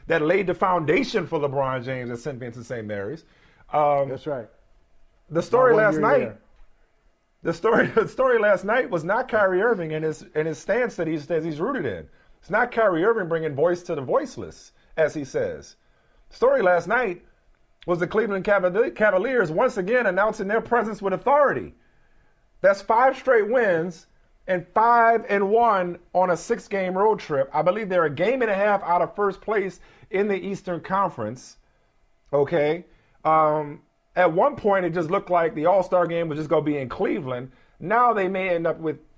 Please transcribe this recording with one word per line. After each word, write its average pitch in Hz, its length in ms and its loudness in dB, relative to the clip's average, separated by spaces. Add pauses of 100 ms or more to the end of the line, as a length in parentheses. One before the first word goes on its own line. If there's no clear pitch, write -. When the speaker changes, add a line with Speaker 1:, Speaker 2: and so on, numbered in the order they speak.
Speaker 1:
that 160 160 0
laid 180 240 2
the 175 80 -2
foundation 180 720 0
for 160 140 -4
LeBron 135 440 -2
James 127 280 -6
at 117 80 -8
Saint 139 200 -10
Vincent 120 280 -12
Saint 117 180 -8
Mary's. 104 400 -8 (480)
Um, 143 360 2
Speaker 2:
That's 131 180 -10
right. 127 200 -6 (840)
Speaker 1:
the 160 100 -2
story 247 300 4
Speaker 2:
My 214 60 6
one 220 80 4
Speaker 1:
last 190 80 4
Speaker 2:
year 156 80 0
Speaker 1:
night, 143 180 4
Speaker 2:
there. 110 180 -6 (1040)
Speaker 1:
the 165 120 -4
story, 226 340 2
<laughs> - 80 -4
the 196 120 2
story 254 300 2
last 208 260 2
night 226 280 -2
was 165 120 -2
not 226 240 -2
Kyrie 190 360 2
Irving 180 300 0
and 156 120 -4
his, 156 180 -6 (120)
and 156 120 -2
his 151 120 -6
stance 226 380 -2
that 165 100 -2
he 160 100 -4
says 156 260 -4
he's 156 160 -6
rooted 208 280 -4
in. 85 200 -8 (340)
It's - 100 -14
not 240 200 0
Kyrie 190 320 2
Irving 214 240 0
bringing 160 280 -4
voice 175 280 0
to 170 120 -6
the 139 60 -6
voiceless, 131 720 -6 (260)
as 156 180 0
he 143 100 -8
says. 92 520 -6 (520)
The - 60 -20
story 262 260 2
last 175 260 2
night 214 380 -2 (640)
was 170 120 0
the 175 80 -2
Cleveland 202 380 -2
Cavali-, 202 500 2
Cavaliers 208 560 2
once 220 260 0
again 220 300 0
announcing 196 400 -2
their 220 140 0
presence 220 420 -2
with 190 100 -2
authority. 185 640 2 (840)
That's 196 200 4
five 262 340 2
straight 226 320 2
wins 185 600 0 (400)
and 180 260 -2
five 226 560 4
and 202 220 0
one 196 480 2 (140)
on 180 180 2
a 165 60 0
six-game 185 600 -4
road 208 220 2
trip. 139 340 -2
I 151 80 0
believe 196 280 0
they're 180 160 2
a 147 40 0
game 196 320 0
and 220 80 0
a 196 60 0
half 202 260 2
out 170 220 0
of - 120 -6
first 196 240 -2
place 196 400 -4 (300)
in 202 180 0
the 196 80 -2
Eastern 180 460 -8
Conference. 160 760 -4 (760)
Okay. 151 520 0 (380)
Um, 151 580 2 (340)
at 175 180 4
one 254 220 2
point, 196 300 0
it 165 80 -2
just 165 180 -2
looked 196 180 -2
like 170 240 2
the 151 140 0
All-Star 180 400 2
game 170 200 -2
was 147 120 -6
just 151 100 -6
gonna 156 140 2
be 147 140 -2
in 131 120 -6
Cleveland. 131 640 -4 (280)
Now 226 340 2
they 196 140 0
may 190 220 -4
end 170 160 0
up 156 140 -2
with 156 180 -4 (200)